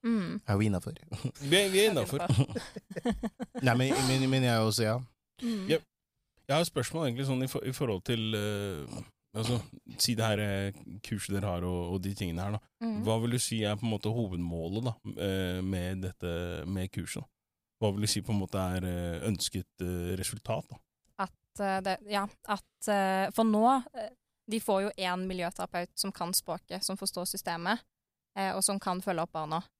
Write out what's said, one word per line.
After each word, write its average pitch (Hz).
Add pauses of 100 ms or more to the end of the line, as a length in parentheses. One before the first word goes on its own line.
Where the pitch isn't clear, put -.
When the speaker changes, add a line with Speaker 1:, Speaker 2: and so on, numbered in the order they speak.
Speaker 1:
Mm. 202
Speaker 2:
Er 208
vi 208
innenfor? 196 (480)
Speaker 3:
Vi 143
er, 202
vi 190
er 220
innenfor. 135
Speaker 1:
<laughs> -
Speaker 2:
Nei, 123
men, 131 (120)
men, 131
men 131
jeg 123
er 113
også, 110
ja. 110 (480)
Speaker 1:
Mm. 220
Speaker 3:
Jep. 151 (680)
Jeg 135
har 160
et 170
spørsmål 147
egentlig 127
sånn 127
i 131
for-, -
i 131
forhold 110
til, 110
eh, 101 (420)
altså, 113 (400)
si 120
det 110
her, 107
eh, 98 (240)
kurset 101
dere 98
har 87
og, 87
og 95
de 98
tingene 87
her 101
da. - (200)
Speaker 1:
Mm. 214
Speaker 3:
Hva 110
vil 120
du -
si 113
er 104
på 104
en 113
måte 107
hovedmålet 90
da, 113 (280)
eh, 95
med 95
dette, 90 (340)
med 95
kurset? - (540)
Hva 104
vil 101
du 104
si 104
på 113
en 101
måte 95
er, 92
eh, 87
ønsket, 92 (140)
eh, 90
resultat 113
da? - (380)
Speaker 1:
At, -
eh, 190
det, 190 (100)
ja, 202 (240)
at, -
eh, 190
for 226
nå, 220 (280)
eh, 254 (400)
de 220
får 196
jo 208
en 185
miljøterapeut 180
som -
kan 175
språket, 180
som 190
forstår 185
systemet, 175 (580)
eh, 196
og 190
som 196
kan 185
følge 175
opp 170
barna. 160 (180)